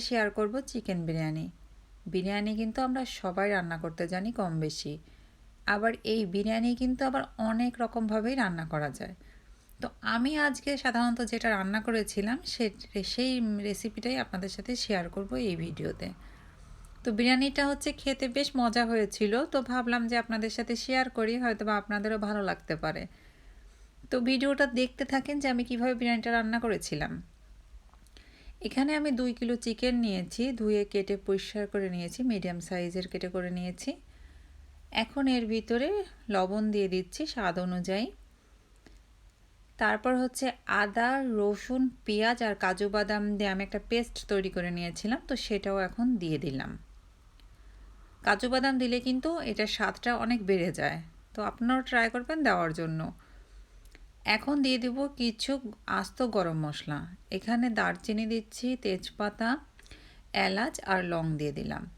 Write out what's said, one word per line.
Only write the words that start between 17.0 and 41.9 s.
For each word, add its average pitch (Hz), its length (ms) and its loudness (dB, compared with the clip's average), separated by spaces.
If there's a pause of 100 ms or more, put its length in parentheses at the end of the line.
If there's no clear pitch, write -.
তো 240 140 0
বিরিয়ানিটা 262 520 4
হচ্ছে 277 220 -2
খেতে 269 440 -2
বেশ 277 120 2 (120)
মজা 233 300 4
হয়েছিল, 208 420 2 (200)
তো 285 60 4 (120)
ভাবলাম 240 400 0
যে 240 120 2
আপনাদের 220 340 -2
সাথে 233 180 -2 (100)
শেয়ার 262 220 2 (120)
করি, 226 240 2
হয়তো 220 260 0
বা 214 140 4
আপনাদেরও 208 360 -2
ভালো 208 320 0
লাগতে 170 320 -2
পারে। 156 200 -2 (1080)
তো 262 60 2 (120)
ভিডিওটা 269 380 4 (140)
দেখতে 254 320 0
থাকেন 277 300 0
যে 277 120 2
আমি 240 140 2
কিভাবে 247 320 2
বিরিয়ানিটা 233 320 2
রান্না 226 320 2
করেছিলাম। 165 580 -2 (1400)
এখানে 269 240 0 (100)
আমি 294 100 0 (100)
দুই 247 180 0
কিলো 240 160 0 (100)
চিকেন 247 300 0 (100)
নিয়েছি, 190 380 -2 (180)
ধুয়ে 214 220 4 (100)
কেটে 196 240 0 (100)
পরিষ্কার 202 460 0
করে 196 220 0
নিয়েছি, 175 260 -6 (120)
মিডিয়াম 180 260 -2 (100)
সাইজের 180 440 -2
কেটে 180 240 -4
করে 180 220 -2
নিয়েছি। 180 320 -6 (1120)
এখন 269 220 -2 (120)
এর 233 160 2
ভিতরে 233 360 2 (460)
লবণ 196 280 2 (120)
দিয়ে 202 200 2
দিচ্ছি 185 280 -2 (100)
স্বাদ 185 340 0
অনুযায়ী। 185 400 0 (1700)
তারপর 214 320 2 (100)
হচ্ছে 254 240 -2 (360)
আদা, 226 260 2 (320)
রসুন, 208 420 0 (240)